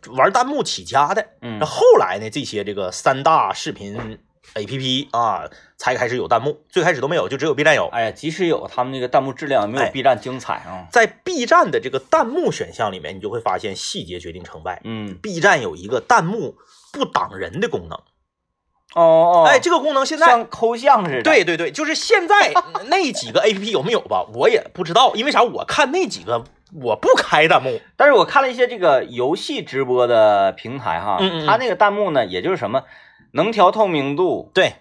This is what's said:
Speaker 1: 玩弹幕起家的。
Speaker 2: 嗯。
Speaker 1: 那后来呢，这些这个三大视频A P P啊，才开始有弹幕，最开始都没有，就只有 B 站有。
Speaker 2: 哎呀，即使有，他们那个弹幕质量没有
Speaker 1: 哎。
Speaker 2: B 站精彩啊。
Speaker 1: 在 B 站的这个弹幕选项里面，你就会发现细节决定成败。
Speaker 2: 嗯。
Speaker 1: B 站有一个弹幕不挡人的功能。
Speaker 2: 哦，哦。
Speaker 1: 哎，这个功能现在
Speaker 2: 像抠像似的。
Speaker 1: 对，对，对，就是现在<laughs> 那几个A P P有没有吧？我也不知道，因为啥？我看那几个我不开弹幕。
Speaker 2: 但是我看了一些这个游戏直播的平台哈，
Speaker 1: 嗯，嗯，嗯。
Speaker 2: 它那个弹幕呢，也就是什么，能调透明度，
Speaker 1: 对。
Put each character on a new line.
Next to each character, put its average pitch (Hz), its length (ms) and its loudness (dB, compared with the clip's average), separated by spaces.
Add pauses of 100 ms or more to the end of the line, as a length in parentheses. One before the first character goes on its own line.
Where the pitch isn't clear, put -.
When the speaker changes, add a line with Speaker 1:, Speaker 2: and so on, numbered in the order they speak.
(160)
Speaker 1:
玩 160 160 4
弹 240 140 2
幕 277 160 -4
起 - 220 -8
家 143 280 0
的。 202 140 -4 (140)
Speaker 2:
嗯。 220 180 -12
Speaker 1:
那 202 80 -2
后 - 160 -4 (160)
来 95 220 -2
呢， 110 100 -10
这 - 140 -8
些 104 180 -6
这 101 100 -8
个 95 200 -6
三 135 320 -2
大 139 280 2
视 - 200 -8
频 110 480 -14 (340)
A 104 100 -8
P 127 140 -10
P 131 320 -4
啊， 110 320 -2 (340)
才 123 200 -2
开 120 120 -2
始 123 80 -4
有 104 120 -4
弹 117 120 2
幕， 147 280 -6
最 180 160 0
开 175 100 2
始 127 60 -6
都 135 80 -2
没 170 80 -2
有， 120 120 0
就 135 80 -4
只 143 100 -4
有 151 60 0
B 143 120 -2
站 151 100 6
有。 95 140 0
Speaker 2:
哎 117 160 -4
呀， 110 80 -4
即 151 180 -8
使 175 160 -4
有， - 260 -2
他 127 120 -2
们 131 80 -6
那 131 80 -8
个 123 80 -4
弹 143 120 2
幕 135 120 -4
质 147 140 -10
量 117 220 0
没 120 100 -6
有 - 40 0
Speaker 1:
哎。 110 80 -2
Speaker 2:
B 131 140 -8
站 131 160 4
精 127 180 -10
彩 98 160 -8
啊。 90 380 -12
Speaker 1:
在 226 160 4
B 262 380 -6
站 320 260 4
的 120 80 0
这 127 100 -8
个 135 80 -4
弹 320 260 0
幕 262 280 -2
选 - 200 -10
项 104 200 -4
里 92 80 -14
面， 80 160 -12
你 92 40 -14
就 101 80 -10
会 113 120 -6
发 95 180 -2
现 98 160 -8
细 - 300 -10
节 85 160 -12
决 87 100 -14
定 87 140 -18
成 78 180 -20
败。 90 220 -10
Speaker 2:
嗯。 107 360 -10
Speaker 1:
B 175 200 -10
站 175 220 4
有 87 120 -6
一 87 140 -16
个 117 120 -2
弹 - 240 2
幕 180 300 -6 (380)
不 277 120 -4
挡 - 320 -4
人 95 220 -10
的 226 100 -4
功 90 200 -10
能。 80 100 -16 (960)
Speaker 2:
哦， 170 80 4
哦。 165 460 6
Speaker 1:
哎， 277 100 8
这 - 120 0
个 339 80 4
功 285 160 -2
能 269 100 2
现 285 140 -4
在 320 80 6
Speaker 2:
像 233 240 4
抠 233 260 -2
像 233 300 4
似 139 100 -2
的。 117 60 -2
Speaker 1:
对， 302 200 4
对， 254 140 0
对， 165 140 -4
就 208 120 -6
是 302 120 -2
现 381 340 0
在 403 240 4 (160)
<laughs> 202 200 -10
那 339 220 0
几 120 220 -10
个 170 80 2
A 214 140 2
P 190 60 -6
P 208 100 -8
有 156 120 -2
没 208 100 -2
有 214 100 0
吧？ 92 320 -2
我 151 160 2
也 - 240 0
不 180 100 -8
知 160 80 -8
道， 240 220 4
因 220 100 -4
为 285 80 -2
啥？ 208 100 4
我 202 220 -2
看 285 260 0
那 349 160 -2
几 131 160 -12
个 117 220 -4 (300)
我 123 200 -4
不 - 220 -2
开 160 320 2
弹 151 140 4
幕。 131 180 -4 (160)
Speaker 2:
但 277 100 4
是 294 60 6
我 202 140 6
看 - 160 2
了 254 100 -2
一 - 20 -12
些 247 140 2
这 240 100 -10
个 147 260 4
游 123 300 -2
戏 220 280 -8
直 135 200 -6
播 127 240 2
的 104 460 4
平 123 260 -12
台 123 220 -4
哈， 190 200 -4
Speaker 1:
嗯， 190 100 0
嗯， 160 140 -6
嗯。 - 20 -2
Speaker 2:
它 202 100 4
那 254 100 -4
个 196 80 -2
弹 202 160 2
幕 202 200 -2
呢， 131 160 0
也 90 160 -6
就 160 80 -4
是 185 80 -4
什 104 120 -6
么， 127 120 -2 (500)
能 170 180 -2
调 202 200 4
透 208 160 2
明 143 280 -2
度， 156 380 -2
Speaker 1:
对。 170 280 0